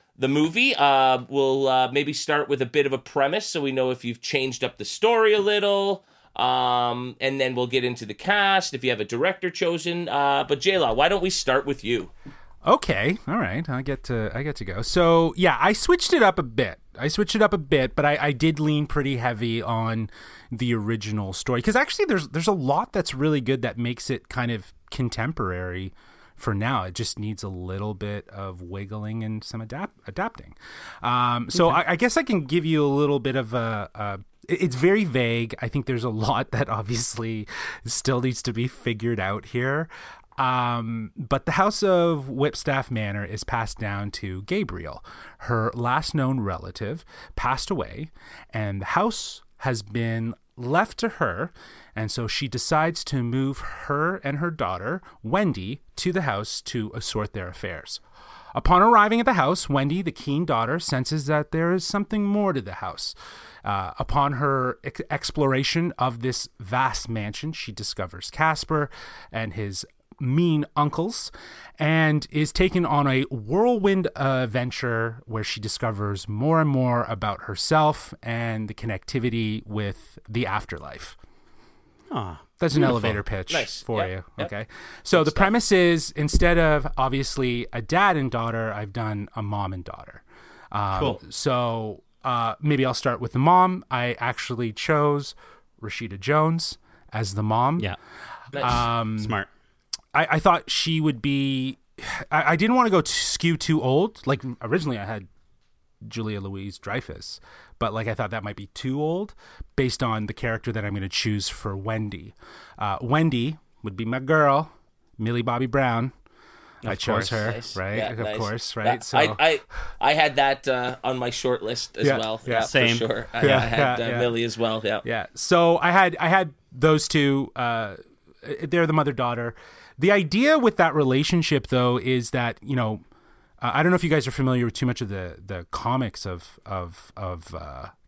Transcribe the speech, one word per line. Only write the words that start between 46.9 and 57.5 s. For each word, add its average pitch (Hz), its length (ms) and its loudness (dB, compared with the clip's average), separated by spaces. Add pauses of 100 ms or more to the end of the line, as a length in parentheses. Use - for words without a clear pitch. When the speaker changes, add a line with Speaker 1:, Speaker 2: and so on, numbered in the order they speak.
Speaker 2:
passed - 340 -2
away, 156 420 -6 (400)
and 101 280 -4
the - 60 -6
house - 560 -2 (160)
has 120 240 -2
been 113 540 -2 (200)
left 147 440 0
to 233 100 0
her, 117 420 -2 (440)
and 110 140 -4
so 117 180 -4
she 139 200 -4
decides 156 580 0
to 135 160 -2
move 131 380 -2
her 160 580 -4
and 139 200 -4
her 170 140 -2
daughter, 110 500 -4 (220)
Wendy, 120 580 0 (160)
to 180 140 0
the 180 120 0
house 110 380 -4
to 110 320 -6
assort 107 400 -4
their 92 160 -8
affairs. 85 500 -10 (560)